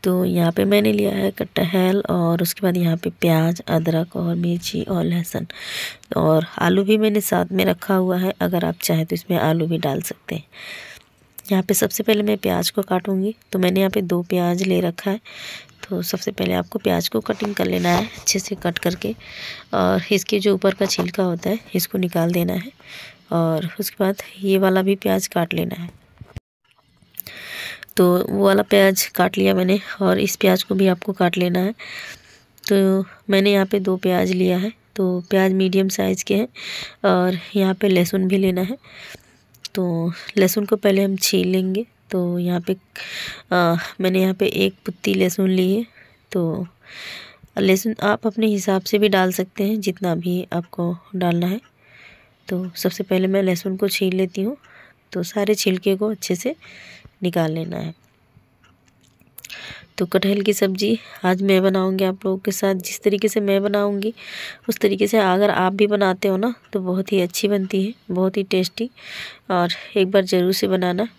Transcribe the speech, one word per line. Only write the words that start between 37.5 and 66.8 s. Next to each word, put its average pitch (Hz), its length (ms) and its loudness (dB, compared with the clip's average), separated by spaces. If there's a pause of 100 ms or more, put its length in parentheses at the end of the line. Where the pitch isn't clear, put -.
यहाँ 190 180 2
पे 190 140 0
लहसुन 185 400 2
भी 190 100 2
लेना 185 240 2
है। 214 160 -4 (1000)
तो 175 360 -2 (260)
लहसुन 196 280 2
को 214 100 2
पहले 196 280 4
हम 196 140 0
छील 180 300 0
लेंगे। 185 380 0 (260)
तो 175 280 0
यहाँ 175 200 0
पे, 180 160 -2 (760)
आ, 175 240 4 (260)
मैंने 185 200 2
यहाँ 190 120 2
पे 190 140 0 (100)
एक 190 160 0 (120)
पुत्ती 196 280 -4
लहसुन 190 360 0
ली 185 240 2
है। 233 120 -2 (460)
तो 175 360 -2 (920)
लहसुन 190 440 2
आप 214 240 0
अपने 220 200 0
हिसाब 196 340 0
से 208 180 0
भी 208 100 4
डाल 185 220 4
सकते 190 320 -4
हैं 214 180 0
जितना 180 340 -2
भी 180 380 -2
आपको 170 420 -4 (200)
डालना 175 320 2
है। 202 120 -2 (880)
तो 185 280 -4
सबसे - 280 -4
पहले 185 240 0
मैं 190 160 2
लहसुन 185 340 -2
को 202 120 0
छील 185 260 0
लेती 185 260 -2
हूँ। 240 160 -4 (560)
तो 180 100 -2
सारे 202 320 0
छिलके 190 400 0
को 208 140 -2
अच्छे 202 260 -4
से 262 200 -4 (680)
निकाल 170 280 0
लेना 165 260 -6
है। 160 160 -8 (2000)
तो 180 80 0
कटहल 196 360 0
की 208 120 2
सब्ज़ी 202 440 0 (280)
आज 185 160 2
मैं 190 220 4
बनाऊँगी 190 400 2
आप 190 220 -2
लोगों 190 120 0
के 190 140 -4
साथ। 196 240 0
जिस - 280 -8
तरीके 208 240 2
से 220 120 0
मैं 196 240 2
बनाऊँगी 202 500 0 (560)
उस 220 100 -4
तरीके 202 280 2
से 220 100 2
अगर 196 320 4
आप 185 240 2
भी 208 140 2
बनाते 202 400 2
हो 190 100 2
ना 233 160 0 (200)
तो 202 60 0
बहुत 185 320 -2